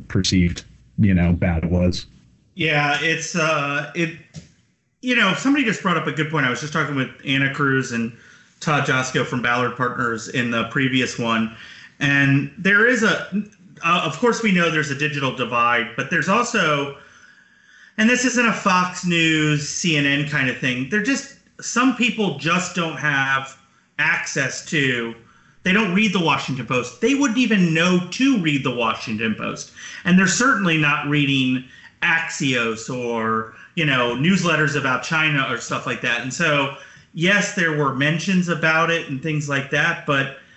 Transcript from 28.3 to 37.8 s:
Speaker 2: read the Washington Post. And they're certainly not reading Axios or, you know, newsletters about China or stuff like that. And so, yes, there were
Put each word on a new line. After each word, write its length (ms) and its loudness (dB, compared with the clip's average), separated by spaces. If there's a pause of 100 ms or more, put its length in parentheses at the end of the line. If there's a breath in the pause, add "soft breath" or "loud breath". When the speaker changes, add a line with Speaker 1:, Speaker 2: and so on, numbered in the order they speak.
Speaker 2:
read 260 0
the 100 -2
Washington 600 -2
Post. 380 -8 (320 loud breath)
And 140 6
they're 80 6
certainly 520 2
not 300 0
reading 560 2 (380 loud breath)
Axios 920 -2
or, 600 -4 (200 loud breath)
you 120 0
know, 300 2
newsletters 640 2
about 240 -2
China 480 0
or 80 -4
stuff 280 -6
like 160 -4
that. 180 -2
And 120 -6
so, 440 0 (380 loud breath)
yes, 400 0
there 220 0
were 180 0